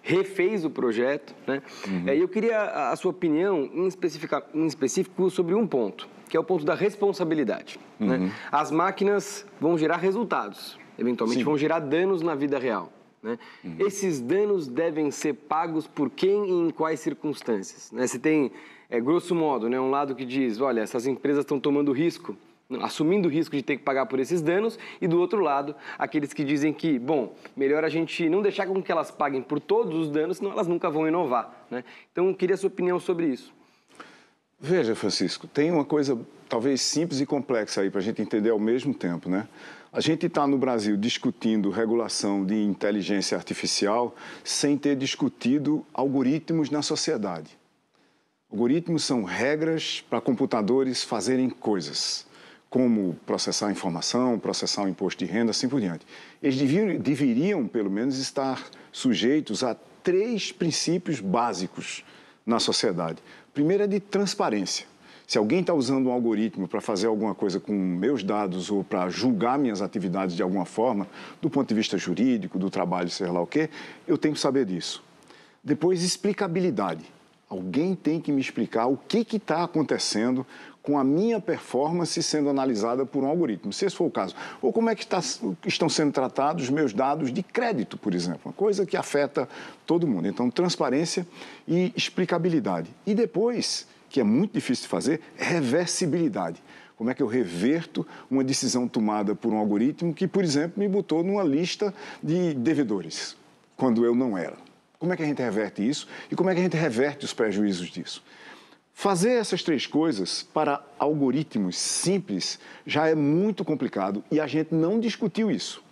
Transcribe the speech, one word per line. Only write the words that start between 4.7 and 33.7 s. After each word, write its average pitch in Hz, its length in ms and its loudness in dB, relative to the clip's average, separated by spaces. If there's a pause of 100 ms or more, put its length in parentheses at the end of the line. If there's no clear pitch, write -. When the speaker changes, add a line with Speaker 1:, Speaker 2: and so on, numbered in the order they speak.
Speaker 1:
sobre 180 260 0
um 220 100 2
ponto, 117 440 -2 (180)
que - 80 -4
é 160 40 4
o 170 40 0
ponto 170 220 0
da 165 100 2
responsabilidade, 175 1040 0 (180)
né? 95 200 2
Speaker 2:
Uhum. 92 140 0 (200)
Speaker 1:
As 143 180 2
máquinas 190 760 0 (160)
vão 165 160 2
gerar 156 180 2
resultados, 170 840 -2 (220)
eventualmente 120 400 0
Speaker 2:
Sim. 117 60 0
Speaker 1:
vão 147 120 2
gerar 156 220 2
danos 165 420 0
na 165 140 0
vida 139 240 0
real, 110 320 -2 (300)
né? 117 160 -6 (260)
Speaker 2:
Uhum. 85 140 -10
Speaker 1:
Esses 190 420 0
danos 180 480 0
devem 151 440 0
ser 147 240 -2
pagos 160 500 -4
por 139 240 -2
quem 196 400 2
e - 20 0 (160)
em 151 40 2
quais 160 280 -2
circunstâncias, 131 920 -4
né? 123 160 0
Você 127 100 -4
tem, 147 340 2 (380)
é, 120 100 0
grosso 170 360 2
modo, 135 340 0
né, 127 100 0
um 131 120 2
lado 139 240 0
que 127 100 -8
diz, 123 340 0
"Olha, 123 220 2
essas 113 240 -4
empresas 143 380 0
estão 143 160 -2
tomando 143 320 2
risco, 143 440 -2 (460)
assumindo 175 460 2
o 147 40 2
risco 151 240 -2
de 139 60 0
ter 139 160 -2
que - 60 -14
pagar 131 240 0
por 131 120 0
esses 151 220 0
danos", 202 380 0 (200)
e 180 80 0
do 170 120 4
outro 180 200 2
lado, 143 360 0 (240)
aqueles 147 340 -2
que 151 100 -2
dizem 147 300 2
que, 151 240 0
bom, 127 380 -2 (200)
melhor 143 280 2
a 160 60 0
gente 165 380 -2
não 185 140 4
deixar 196 240 0
com 190 160 -2
que 185 100 -4
elas 165 200 0
paguem 139 320 0
por 147 160 -4
todos 190 360 2
os 160 140 0
danos, 156 280 0
senão 196 140 -4
elas 165 160 0
nunca 175 220 0
vão 156 180 0
inovar, 143 640 0
né? 123 140 -6 (280)
Então, 180 160 2
eu 190 60 2
queria 190 220 2
a - 20 -8
sua 190 120 0
opinião 180 300 0
sobre 170 280 0
isso. - 260 -4 (1080)